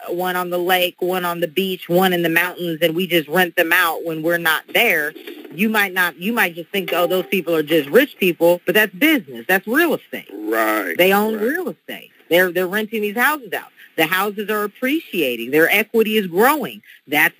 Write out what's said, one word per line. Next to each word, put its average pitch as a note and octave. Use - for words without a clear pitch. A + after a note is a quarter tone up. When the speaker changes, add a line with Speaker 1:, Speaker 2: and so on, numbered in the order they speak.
Speaker 1:
one F3+
on F3+
the F3
lake, F3+
one F3+
on E3+
the -
beach, F#3
one F#3
in F3
the E3+
mountains, E3+
and D#3+
we F3+
just D#3+
rent E3+
them E3
out E3+
when D#3+
we're E3+
not D#3+
there, E3+
you G#3
might G3+
not, F3
you F3+
might G3+
just E3
think, F#3
"Oh, F3
those F3+
people F3
are D#3
just D3
rich A#3
people," F3
but F3
that's G#3+
business. F3
That's F#3+
real C#4+
estate. -
Speaker 2:
Right. G#2+
Speaker 1:
They F#3
own G#3+
Speaker 2:
Right. G#3
Speaker 1:
real D4+
estate. -
They're, F3+
they're F3+
renting G#3+
these G#3
houses B3
out. -
The D#3+
houses G3
are G#3
appreciating. E3
Their D#3
equity G#3+
is G3
growing. F#3
That's D3+